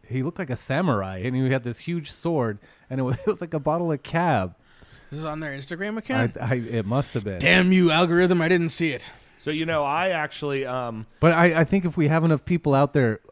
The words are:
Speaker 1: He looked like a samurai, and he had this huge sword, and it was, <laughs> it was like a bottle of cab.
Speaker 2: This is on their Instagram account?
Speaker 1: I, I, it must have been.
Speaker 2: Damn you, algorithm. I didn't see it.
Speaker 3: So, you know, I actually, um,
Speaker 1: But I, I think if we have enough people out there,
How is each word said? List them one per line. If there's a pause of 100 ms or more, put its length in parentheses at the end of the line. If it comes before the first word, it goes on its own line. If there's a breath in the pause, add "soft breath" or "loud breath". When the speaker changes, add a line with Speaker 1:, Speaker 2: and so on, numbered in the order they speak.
Speaker 1:
He
looked
like
a
samurai,
and
he
had
this
huge
sword, (320 soft breath)
and
it
was,
<laughs>
it
was
like
a
bottle
of
cab. (560 soft breath)
Speaker 2:
This
is
on
their
Instagram
account?
Speaker 1:
I,
I,
it
must
have
been.
Speaker 2:
Damn
you,
algorithm.
I
didn't
see
it. (300 soft breath)
Speaker 3:
So,
you
know,
I
actually,
um, (140)
Speaker 1:
But
I,
I
think
if
we
have
enough
people
out
there, (120)